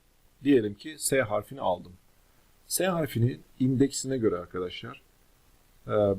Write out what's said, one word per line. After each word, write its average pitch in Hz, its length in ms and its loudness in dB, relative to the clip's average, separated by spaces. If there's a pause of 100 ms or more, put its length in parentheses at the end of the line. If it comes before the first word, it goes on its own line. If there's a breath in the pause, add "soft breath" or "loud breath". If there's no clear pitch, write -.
(440)
diyelim 113 300 4
ki 156 240 -14
S 135 220 2
harfini 107 400 -2
aldım. 92 320 -2 (760)
S - 200 -2
harfinin 143 560 0 (160)
indeksine 131 600 0
göre 98 180 2
arkadaşlar, 92 640 -8 (840)
e, 110 60 -6 (260)